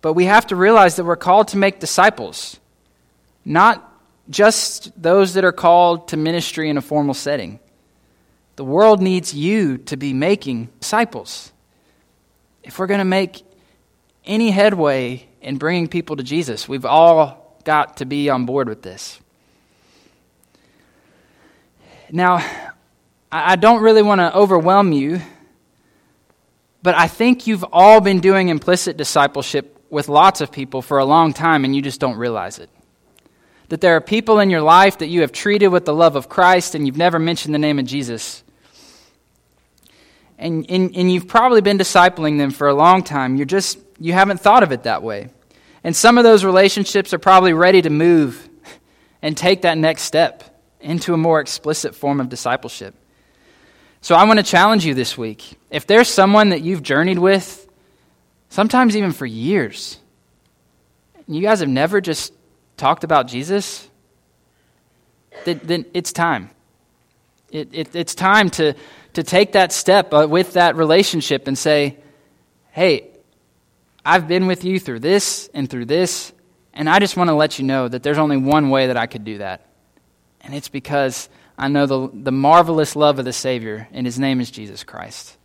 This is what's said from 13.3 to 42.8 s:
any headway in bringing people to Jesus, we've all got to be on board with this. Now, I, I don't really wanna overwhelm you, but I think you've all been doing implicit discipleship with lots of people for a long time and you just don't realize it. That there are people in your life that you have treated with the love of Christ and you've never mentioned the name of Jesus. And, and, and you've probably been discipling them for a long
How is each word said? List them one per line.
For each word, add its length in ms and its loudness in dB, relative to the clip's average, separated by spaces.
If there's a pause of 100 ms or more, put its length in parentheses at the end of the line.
any 260 -2
headway 760 0 (140)
in 160 -10
bringing 320 -4
people 280 -8
to 60 -10
Jesus, 460 -8
we've 160 -8
all 800 2
got 340 -2
to 80 -10
be 240 -4
on 160 -2
board 240 -4
with 120 -14
this. 380 -20 (3000)
Now, 260 0 (960)
I, 220 0
I 40 2
don't 240 4
really 200 6
wanna 320 2
overwhelm 580 2
you, 300 -4 (1600)
but 120 2
I 120 4
think 400 0
you've 240 -4
all 300 8
been 180 2
doing 300 2
implicit 480 -2
discipleship 800 -4 (120)
with 200 -6
lots 320 4
of 100 -8
people 300 -10
for 180 -2
a 60 2
long 280 2
time 320 0
and 100 -2
you 60 -2
just 180 -8
don't 180 -4
realize 420 -8
it. 100 -20 (1000)
That 120 -8
there 140 4
are 60 2
people 380 0
in 100 4
your 120 0
life 380 6
that 80 -6
you 140 0
have 100 0
treated 360 0
with 180 2
the 80 -2
love 220 4
of 140 -6
Christ 460 2
and 100 -4
you've 120 -4
never 220 0
mentioned 340 -4
the 60 -2
name 200 -2
of 60 -4
Jesus. 580 -10 (1900)
And, 320 -6
and, 260 -2
and 160 0
you've 160 -2
probably 340 4
been 160 0
discipling 600 2
them 140 -2
for 160 -2
a 60 2
long 300 4